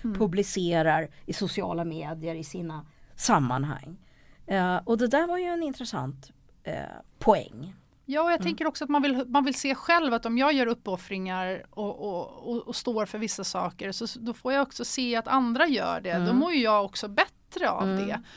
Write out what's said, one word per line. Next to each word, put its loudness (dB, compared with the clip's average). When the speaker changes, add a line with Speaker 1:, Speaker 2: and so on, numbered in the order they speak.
Speaker 1:
Mm. -2
Speaker 2:
publicerar 2
i -4
sociala -2
medier -6
i -8
sina -8
sammanhang. 2
Eh, 2
och 0
det 2
där 2
var 0
ju -2
en -2
intressant, -6
eh, -6
poäng. 2
Speaker 1:
Ja, 0
och 2
jag 4
Speaker 2:
Mm. -4
Speaker 1:
tänker -2
också -4
att -2
man 4
vill, 2
man 4
vill 0
se -2
själv 4
att 0
om 0
jag 4
gör 4
uppoffringar -4
och, -6
och, -6
och, -6
och -6
står 0
för -6
vissa -4
saker, -4
så, -6
så -8
då -4
får -4
jag 4
också -6
se -2
att -2
andra 4
gör 0
det. -4
Då 2
Speaker 2:
Mm. 2
Speaker 1:
mår 4
ju 4
jag 4
också -6
bättre 0
av -2
Speaker 2:
Mm. 0
Speaker 1:
det. -4